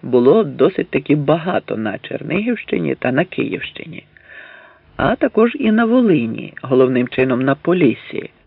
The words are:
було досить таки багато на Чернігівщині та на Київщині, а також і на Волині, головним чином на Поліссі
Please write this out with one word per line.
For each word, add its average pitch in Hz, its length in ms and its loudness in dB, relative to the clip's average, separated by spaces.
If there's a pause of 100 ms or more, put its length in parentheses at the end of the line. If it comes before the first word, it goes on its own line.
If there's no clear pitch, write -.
було 131 420 4
досить 143 460 0
таки 143 260 0
багато 151 600 -2
на 110 220 -6
Чернігівщині 185 960 -4
та - 180 -4
на 139 120 0
Київщині, - 840 -8 (880)
а 208 200 0
також 233 440 0
і 220 120 2
на 226 120 2
Волині, 185 800 0
головним 127 460 2
чином 131 340 0
на 139 120 2
Поліссі - 760 -2 (160)